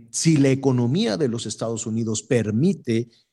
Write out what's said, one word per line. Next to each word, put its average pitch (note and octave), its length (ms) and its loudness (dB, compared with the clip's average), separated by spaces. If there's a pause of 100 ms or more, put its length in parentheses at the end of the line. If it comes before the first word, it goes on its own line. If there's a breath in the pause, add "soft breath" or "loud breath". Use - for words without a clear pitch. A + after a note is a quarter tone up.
si D#3+ 280 2
la C#3 120 4
economía C3+ 680 0
de D#3 100 0
los A2+ 180 -4
Estados A2+ 400 -8
Unidos A2+ 380 -4
permite A#2 840 0 (240 soft breath)